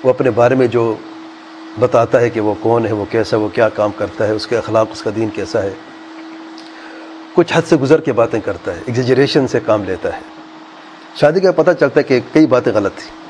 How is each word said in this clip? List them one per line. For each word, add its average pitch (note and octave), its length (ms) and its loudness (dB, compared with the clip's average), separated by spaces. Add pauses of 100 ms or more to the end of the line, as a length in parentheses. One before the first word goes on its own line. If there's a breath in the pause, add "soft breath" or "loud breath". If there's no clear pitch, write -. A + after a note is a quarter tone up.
وہ C3 60 4
اپنے B2+ 220 2
بارے A#2+ 240 2
میں C3 120 4
جو A2+ 280 0 (840)
بتاتا A#2+ 420 2
ہے A#2+ 80 2
کہ A2+ 120 -4
وہ G#2 180 0
کون A#2 260 2
ہے، G#2 60 -2
وہ G#2 180 -4
کیسا، A2+ 280 0
وہ G#2+ 120 0
کیا A2 200 2
کام G#2+ 280 -2
کرتا G#2 300 -4
ہے، G#2+ 40 0
اس G#2+ 160 -4
کے A#2 100 -2
اخلاق، A2 340 0
اس - 100 -14
کا A2+ 140 -4
دین A2 140 -2
کیسا G2 340 -4
ہے، G2 100 -6 (1600 loud breath)
کچھ E3 240 2
حد E3 120 2
سے F3 60 6
گزر C#3+ 260 4
کے C#3+ 120 -2
باتیں A2+ 320 0
کرتا F#2 300 -6
ہے، E2+ 100 -14
ایگزیجریشن C3 600 2
سے A#2+ 180 0
کام G#2+ 180 2
لیتا F#2 300 -6
ہے۔ - 80 -10 (920)
شادی D#3 240 4
کا F#3 120 4
پتہ D#3+ 280 2
چلتا D3 200 2
ہے C#3 40 2
کہ B2+ 160 2 (140)
کئی D#3 120 6
باتیں B2 300 2
غلط G2+ 200 0
تھیں۔ - 240 -18 (100)